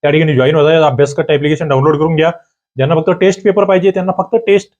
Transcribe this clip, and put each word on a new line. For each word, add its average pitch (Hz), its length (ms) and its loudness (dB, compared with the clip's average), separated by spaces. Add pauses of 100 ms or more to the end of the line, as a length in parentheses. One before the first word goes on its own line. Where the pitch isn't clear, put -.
त्या 147 80 0
ठिकाणी 156 260 2
जॉईन 131 180 2
होत 151 160 2
आहेत. 160 120 2
अभ्यासकट्टा 143 520 0
ॲप्लिकेशन 147 340 -2
डाउनलोड 143 280 2
करून 160 200 -2
घ्या. 160 140 0 (460)
ज्यांना 139 180 0
फक्त 160 160 -2
टेस्ट 185 340 0
पेपर 202 200 2
पाहिजे, 190 260 0
त्यांना 185 280 -4
फक्त 190 180 -4 (100)
टेस्ट 202 340 0